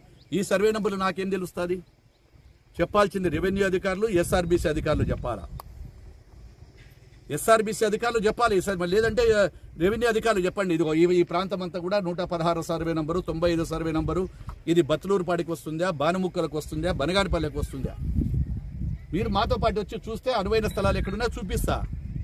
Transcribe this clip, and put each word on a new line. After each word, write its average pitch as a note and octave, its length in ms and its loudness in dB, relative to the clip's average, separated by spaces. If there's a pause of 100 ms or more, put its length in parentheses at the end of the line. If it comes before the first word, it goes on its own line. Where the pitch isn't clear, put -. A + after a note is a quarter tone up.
(340)
ఈ F#3+ 100 2
సర్వే G3+ 280 2
నెంబర్లు G#3 260 0
నాకేం F#3+ 320 -2
తెలుస్తుంది? F3+ 480 -2 (1040)
చెప్పాల్సింది G3 480 2
రెవెన్యూ F#3+ 360 2
అధికారులు, F#3+ 420 0
ఎస్ఆర్బీసీ F3 640 2
అధికారులు D3+ 340 2
చెప్పాలా, A#2 440 -4 (1800)
ఎస్ఆర్బీసీ A3 540 2
అధికారులు A3+ 420 0
చెప్పాలి. G#3+ 340 2
సార్, F#3+ 160 -2
మరి F3 120 0
లేదంటే, A3 340 2 (100)
ఆ, G3+ 160 4 (280)
రెవెన్యూ A3 320 2
అధికారులు A3 360 2
చెప్పండి, F#3 280 0
"ఇదిగో D#3+ 200 2
ఈ, D#3+ 120 6 (140)
ఈ F3 40 8
ప్రాంతం F3+ 400 -2
అంతా F3+ 160 -6
కూడా F#3 200 0
నూట F3 220 -4
పదహారు E3+ 400 0
సర్వే E3 320 -2
నెంబరు, D#3+ 260 -2
తొంభై E3+ 320 0
ఐదు E3 120 2
సర్వే D#3+ 280 -4
నెంబరు, D#3+ 320 0 (440)
ఇది E3+ 140 6
బత్లూరుపాడికి E3+ 720 0
వస్తుందా, D#3+ 380 -4
భానుముక్కలకు E3 680 0
వస్తుందా, D#3 340 -4
బనగానపల్లెకి E3 680 0
వస్తుందా?" C3+ 380 -6 (1160)
మీరు G#3+ 160 -2
మాతో G#3 260 2
పాటు G#3+ 240 0
వచ్చి G#3 300 -6
చూస్తే A3+ 220 -4
అనువైన G#3+ 360 0
స్థలాలు G3 300 0
ఎక్కడున్నా F#3+ 280 -2
చూపిస్తా. E3+ 580 -2 (400)